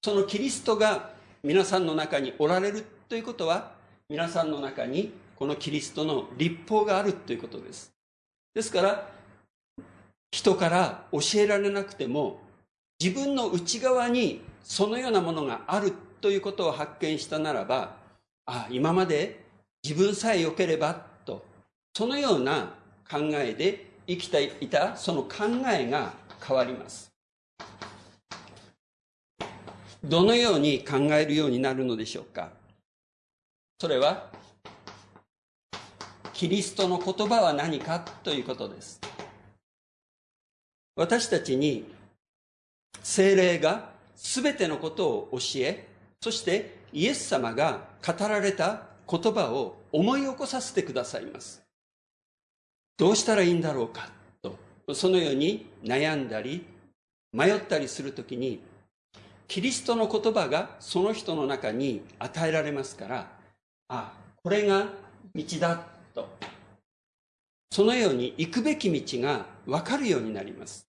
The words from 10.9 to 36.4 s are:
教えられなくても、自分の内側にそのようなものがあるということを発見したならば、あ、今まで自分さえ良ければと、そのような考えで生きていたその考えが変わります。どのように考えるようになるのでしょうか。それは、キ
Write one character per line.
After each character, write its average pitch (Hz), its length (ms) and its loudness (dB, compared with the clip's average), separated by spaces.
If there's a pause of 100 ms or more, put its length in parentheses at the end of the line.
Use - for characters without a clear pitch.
教 170 280 2
え 208 60 6
ら 202 120 2
れ 202 120 0
な 202 140 -2
く 196 80 -14
て 135 140 -6
も、 127 340 -2 (600)
自 277 140 2
分 277 220 0
の 233 120 0
内 175 320 -2
側 254 280 4
に 240 320 2 (220)
そ - 240 0
の 220 100 0
よ 254 120 -2
う - 20 0
な 208 100 4
も 170 120 -2
の 156 120 -2
が 117 220 -4
あ 185 120 0
る 202 140 0 (280)
と 202 100 2
い 196 60 2
う 190 40 0
こ 196 120 -6
と 180 160 0
を 147 40 0
発 147 280 -6
見 156 180 0
し - 80 -8
た 156 120 -4
な 156 140 -2
ら 107 120 -2
ば、 113 320 -2 (500)
あ、 120 240 -6
今 139 220 2
ま 185 140 4
で 165 380 -2 (420)
自 147 100 -4
分 196 200 4
さ 226 180 0
え 185 80 4
良 160 120 2
け 185 140 2
れ 160 120 2
ば 156 160 0 (320)
と、 - 180 -10 (500)
そ 220 120 0
の 277 120 0
よ 247 200 4
う - 20 2
な 143 340 0 (340)
考 151 100 -4 (160)
え 131 180 0
で - 380 0 (180)
生 175 80 -2
き - 120 -8
て 143 320 2
い 139 80 -4
た 165 280 0
そ - 160 -4
の 143 100 0
考 - 220 -6 (260)
え 127 180 0
が 131 260 -2 (300)
変 139 120 2
わ 127 80 4
り 127 120 -6
ま - 120 -14
す。 - 240 -18 (3000)
ど 165 220 4
の 226 100 8
よ 240 200 6
う 156 40 4
に 143 260 2
考 135 120 -2 (180)
え 151 120 6
る 147 80 0
よ 151 120 2
う 135 40 2
に 123 100 2
な 135 120 0
る 131 120 -2
の 120 120 0
で 110 100 -6
し - 120 -10
ょ - 40 -10
う - 20 -14
か。 - 260 -10 (1300)
そ 170 80 -4
れ 139 100 2
は、 151 320 2 (2000)
キ 175 160 -2